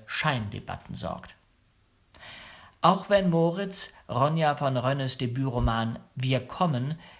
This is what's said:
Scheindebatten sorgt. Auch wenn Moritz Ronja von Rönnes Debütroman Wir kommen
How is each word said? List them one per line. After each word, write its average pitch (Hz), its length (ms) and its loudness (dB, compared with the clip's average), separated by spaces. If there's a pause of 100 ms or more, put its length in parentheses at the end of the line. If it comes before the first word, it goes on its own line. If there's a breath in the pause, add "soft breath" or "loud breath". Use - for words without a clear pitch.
Scheindebatten 101 880 -4
sorgt. - 420 -10 (1500 loud breath)
Auch 180 260 4
wenn 190 220 4
Moritz 170 600 0 (200 loud breath)
Ronja 147 460 2
von 131 200 0
Rönnes 131 400 0
Debütroman 120 840 0 (160)
Wir 127 320 0
kommen 151 520 -2 (220 loud breath)